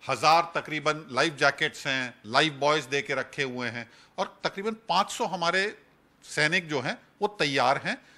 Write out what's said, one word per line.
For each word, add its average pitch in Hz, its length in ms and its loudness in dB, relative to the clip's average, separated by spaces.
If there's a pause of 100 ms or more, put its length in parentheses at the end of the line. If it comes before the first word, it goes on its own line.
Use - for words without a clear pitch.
हजार 156 460 4
तकरीबन 151 560 -4
लाइफ 143 240 2
जैकेट्स 143 520 0
हैं, 131 280 -4 (120)
लाइफ 143 260 2
बॉयज 143 320 0
दे 135 180 -2
के 143 120 -4
रखे 131 280 -6
हुए 123 260 -6
हैं 117 220 -10 (280)
और - 260 -6
तकरीबन 196 260 -4
पाँच 202 420 0
सौ 247 120 -4
हमारे 185 540 0 (440)
सैनिक 160 460 0
जो 147 120 -2
हैं, 180 180 -4 (240)
वो 208 60 2
तैयार 139 500 2
हैं 180 240 -6 (160)